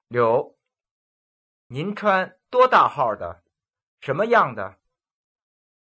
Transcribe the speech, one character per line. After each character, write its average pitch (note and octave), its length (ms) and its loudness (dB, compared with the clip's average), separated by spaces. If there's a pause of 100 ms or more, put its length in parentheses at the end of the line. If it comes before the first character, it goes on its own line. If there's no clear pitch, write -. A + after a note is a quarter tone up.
有。 A#2+ 500 -2 (1080)
您 E3+ 280 -8
穿 F#3+ 440 -2 (100)
多 B3+ 180 4
大 F#3+ 200 4
号 A#2 280 -2
的？ E2+ 280 -14 (560)
什 C3+ 160 -6
么 G#3 120 -2
样 F#3 280 0
的？ G2 240 -12 (1200)